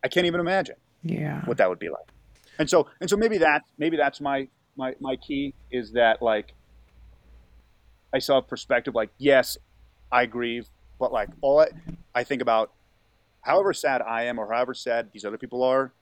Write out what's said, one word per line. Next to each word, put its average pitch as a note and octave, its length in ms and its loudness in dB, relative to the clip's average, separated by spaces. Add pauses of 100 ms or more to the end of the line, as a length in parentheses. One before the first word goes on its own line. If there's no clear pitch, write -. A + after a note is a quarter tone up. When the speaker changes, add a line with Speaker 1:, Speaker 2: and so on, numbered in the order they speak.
Speaker 1:
I C3 60 -4
can't F3+ 180 0
even E3+ 140 0
imagine F3+ 360 -2 (260)
Speaker 2:
Yeah. G2+ 420 -6
Speaker 1:
what - 140 -4
that F#2+ 100 4
would F2 100 -4
be E2+ 120 -8
like. - 180 -12 (500)
And D#3 120 -2
so, E3 160 4 (140)
and F3+ 100 -4
so G3+ 60 2
maybe G#3+ 220 0
that, D#3 260 4 (140)
maybe D#3+ 180 0
that's C#3+ 240 0
my, C#3 280 -4 (280)
my, C3 240 -6
my C3+ 160 -6
key C#3 380 -8 (180)
is A2+ 200 -6
that, A#2 300 4
like, A2 320 -2 (1600)
I C3 80 0
still C#3 160 2
have C3 120 0
perspective, A#2+ 460 -4
like, A2 240 -2
yes, C#3 400 4 (540)
I B2 140 4
grieve, A#2+ 420 -8 (300)
but, B2 140 -2
like, G#2+ 180 -4 (100)
all C#3+ 200 4
I, D#3 80 6 (460)
I B2 100 0
think C3+ 180 -4
about, A2 300 2 (680)
however F#3 320 2
sad C3 300 0
I A2+ 220 -4
am A#2+ 140 -4
or G#2+ 140 -6
however B2+ 200 0
sad A#2 400 -4
these G#2 120 -18
other G#2 140 -6
people B2 240 -4
are C3 400 2